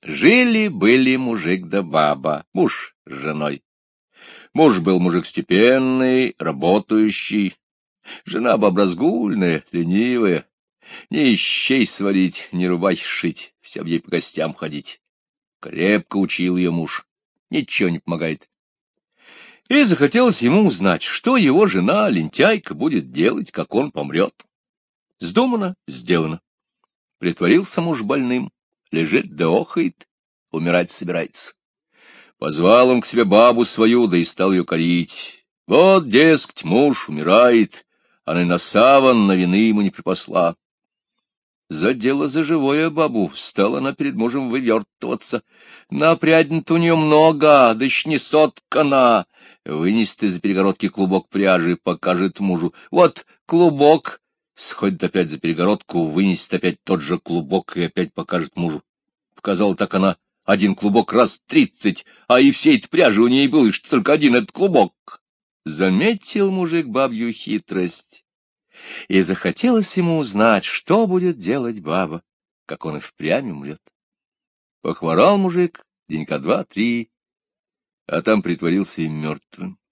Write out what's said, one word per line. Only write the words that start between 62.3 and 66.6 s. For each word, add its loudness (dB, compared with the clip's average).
и 6
всей 2
этой -6
пряжи 2
у 6
ней 2
было, 4
что -10
только 2
один 2
этот -2
клубок. -2
Заметил 0
мужик -4